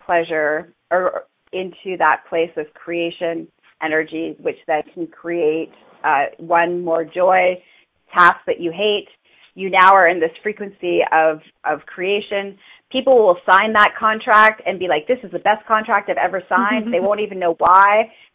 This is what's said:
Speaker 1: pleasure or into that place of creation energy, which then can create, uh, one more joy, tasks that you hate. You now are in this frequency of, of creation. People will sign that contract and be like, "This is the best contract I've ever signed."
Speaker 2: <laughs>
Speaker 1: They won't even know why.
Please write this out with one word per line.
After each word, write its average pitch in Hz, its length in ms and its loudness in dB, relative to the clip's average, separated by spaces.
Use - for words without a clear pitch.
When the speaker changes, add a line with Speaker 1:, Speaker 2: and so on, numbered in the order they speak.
Speaker 1:
pleasure 165 680 -2
or 180 320 -2
into 185 440 -10
that 156 320 -4
place 170 280 -4
of 151 160 -8
creation 170 760 -8
energy, 160 600 -6
which - 160 -8
then 151 160 -4
can 170 140 -10
create, 165 640 -6
uh, 143 220 0
one 170 440 -2
more 165 220 -2
joy, 180 500 0
tasks 175 340 4
that 175 120 -4
you 170 120 -4
hate. 208 360 -4
You 190 120 -8
now 190 240 6
are 185 160 6
in 180 100 -2
this 160 120 0
frequency 202 560 -6
of, 160 260 2
of 151 220 -6
creation. 196 720 -8
People 262 240 2
will 175 120 4
sign 202 240 4
that 208 240 4
contract 220 680 2
and 190 120 -4
be 180 120 -6
like, 151 180 -2
"This 254 160 0
is 185 80 -16
the 170 80 -10
best 214 260 -2
contract 214 440 -2
I've 190 80 -2
ever 180 320 -4
signed." 208 380 0
Speaker 2:
<laughs> 233 40 -6
Speaker 1:
They 247 80 0
won't 208 220 -2
even 202 180 -8
know 170 180 -2
why. 202 540 4